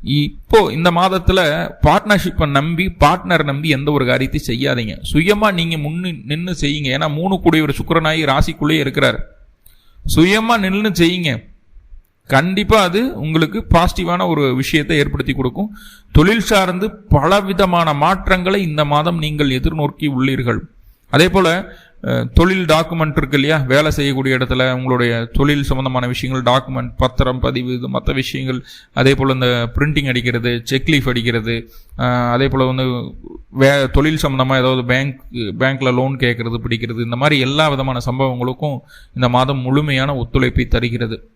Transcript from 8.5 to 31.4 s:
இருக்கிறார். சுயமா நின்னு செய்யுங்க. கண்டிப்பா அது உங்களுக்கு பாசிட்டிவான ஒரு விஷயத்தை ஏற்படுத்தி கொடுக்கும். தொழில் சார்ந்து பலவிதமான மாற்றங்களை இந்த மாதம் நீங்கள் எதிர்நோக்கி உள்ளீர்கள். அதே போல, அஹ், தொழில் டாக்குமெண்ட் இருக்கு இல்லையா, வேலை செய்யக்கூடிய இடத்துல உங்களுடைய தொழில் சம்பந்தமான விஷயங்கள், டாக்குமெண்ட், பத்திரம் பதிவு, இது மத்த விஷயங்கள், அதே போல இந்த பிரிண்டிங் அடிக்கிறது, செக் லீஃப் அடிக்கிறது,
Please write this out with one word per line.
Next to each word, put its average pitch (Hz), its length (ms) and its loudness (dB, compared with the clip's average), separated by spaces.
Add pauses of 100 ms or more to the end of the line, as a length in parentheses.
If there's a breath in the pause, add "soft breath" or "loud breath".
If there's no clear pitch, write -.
இருக்கிறார். 135 440 0 (920 soft breath)
சுயமா 220 420 4
நின்னு 202 320 0
செய்யுங்க. 170 540 0 (840)
கண்டிப்பா 190 540 2
அது 208 380 0
உங்களுக்கு 156 500 -2
பாசிட்டிவான 175 580 2
ஒரு 143 280 0
விஷயத்தை 147 420 0
ஏற்படுத்தி 143 360 -2
கொடுக்கும். 185 420 -4 (360 loud breath)
தொழில் 196 280 6
சார்ந்து 190 520 0
பலவிதமான 175 1000 2
மாற்றங்களை 185 680 0
இந்த 151 240 0
மாதம் 151 320 0
நீங்கள் 151 320 -2
எதிர்நோக்கி 143 600 -2
உள்ளீர்கள். 127 500 -2 (500)
அதே 165 200 4
போல, 180 440 0 (300 loud breath)
அஹ், 123 300 -4
தொழில் 185 320 4
டாக்குமெண்ட் 160 520 0
இருக்கு 143 220 0
இல்லையா, 147 180 2
வேலை 143 340 2
செய்யக்கூடிய 135 460 0
இடத்துல 127 340 0
உங்களுடைய 123 640 -2
தொழில் 143 300 2
சம்பந்தமான 131 440 -2
விஷயங்கள், 123 460 -2
டாக்குமெண்ட், 127 440 -4
பத்திரம் 127 420 0
பதிவு, 127 340 -2
இது 123 160 -6
மத்த 131 240 -2
விஷயங்கள், 131 520 -4 (280 loud breath)
அதே 131 220 4
போல 135 180 0
இந்த 123 400 0
பிரிண்டிங் 143 320 0
அடிக்கிறது, 120 580 -2
செக் 131 240 -4
லீஃப் 143 220 2
அடிக்கிறது, 117 600 -4 (260 soft breath)